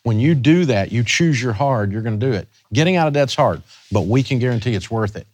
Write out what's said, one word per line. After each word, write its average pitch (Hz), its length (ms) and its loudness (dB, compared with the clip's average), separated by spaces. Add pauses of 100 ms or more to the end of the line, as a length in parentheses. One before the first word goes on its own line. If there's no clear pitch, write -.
When 110 160 0
you 147 160 4
do 156 320 4
that, 101 240 0
you 117 140 0
choose 151 360 0
your 123 120 -2
hard, 107 400 0
you're 110 100 -6
gonna 110 140 -4
do 127 160 0
it. 90 160 -4 (240)
Getting 160 240 2
out 165 100 2
of 147 80 0
debt's 143 220 0
hard, 95 260 0 (300)
but 104 100 2
we 117 220 2
can 127 160 -2
guarantee 120 340 -2
it's 92 160 -6
worth 110 240 -4
it. 90 200 -16